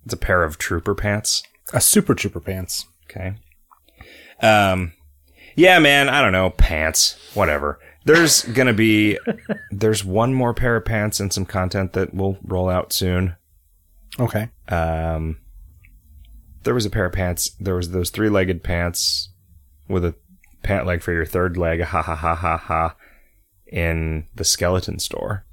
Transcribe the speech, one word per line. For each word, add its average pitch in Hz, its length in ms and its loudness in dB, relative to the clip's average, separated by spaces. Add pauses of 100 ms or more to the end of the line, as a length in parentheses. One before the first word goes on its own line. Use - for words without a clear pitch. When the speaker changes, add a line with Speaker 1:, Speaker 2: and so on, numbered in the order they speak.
Speaker 1:
It's - 100 -6
a - 20 -6
pair 90 260 2
of 78 160 -4
trooper 92 360 -2
pants? - 480 -2 (300)
Speaker 2:
A 120 80 0
super - 340 4
trooper 95 260 -4
pants. - 460 -8 (240)
Speaker 1:
Okay. 92 240 -8 (1040)
Um, 98 520 4 (640)
yeah, 180 220 8
man, 143 300 6
I 139 140 2
don't 101 100 4
know. 92 180 2
Pants. - 680 2 (160)
Whatever. 73 440 0 (260)
There's 160 400 4
gonna 123 280 2
be, 107 460 4 (280)
Speaker 3:
<laughs> - 240 -8
Speaker 1:
there's 104 340 0
one 113 300 0
more 120 200 0
pair 117 220 2
of 110 80 -2
pants 107 360 -2
and 101 120 -2
some 95 120 -4
content 92 480 -2
that 92 220 -2
will 95 280 -2
roll 92 260 -2
out 92 240 -2
soon. 90 440 0 (840)
Speaker 2:
Okay. 117 300 -2 (200)
Speaker 1:
Um, 80 680 -2 (1300)
there 120 100 0
was 113 120 0
a 95 40 -4
pair 104 160 0
of 87 60 -4
pants. 90 380 -4 (100)
There 95 160 -2
was 87 140 -4
those 90 200 -2
three-legged 95 540 0
pants - 640 -4 (600)
with 90 160 0
a 85 100 -2 (480)
pant 98 240 -2
leg 87 160 -2
for 90 100 -4
your 82 140 0
third 90 300 -2
leg, 82 260 0
ha 82 200 -2
ha 80 140 -6
ha 82 180 -2
ha 82 220 -2
ha, 82 400 -2 (680)
in 82 680 -4
the - 100 -8
skeleton - 540 -2
store. - 540 -8